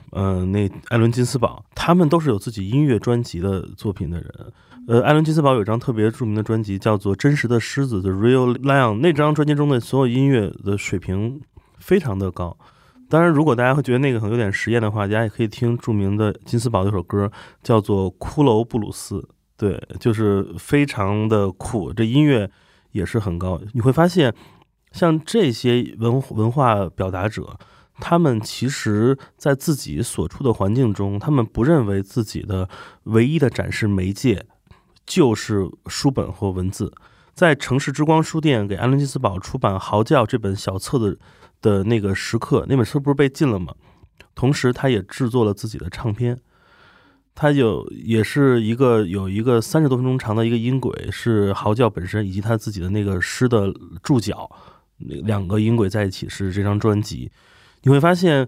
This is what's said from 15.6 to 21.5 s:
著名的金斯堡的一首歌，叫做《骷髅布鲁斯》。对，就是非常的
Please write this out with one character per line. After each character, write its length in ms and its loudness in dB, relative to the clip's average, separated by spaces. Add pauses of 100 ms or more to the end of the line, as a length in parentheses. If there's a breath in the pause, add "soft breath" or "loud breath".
著 160 -4
名 240 0
的 160 0 (120)
金 140 -2
斯 120 -2
堡 120 -2
的 60 0
一 40 -2
首 100 -4
歌， 280 -2 (320 loud breath)
叫 180 2
做 380 -2
《骷 240 -4
髅 220 4
布 140 -4
鲁 120 -4
斯》。 260 -10 (400)
对， 240 -2 (200)
就 140 2
是 320 0 (120)
非 280 0
常 420 -2
的 240 2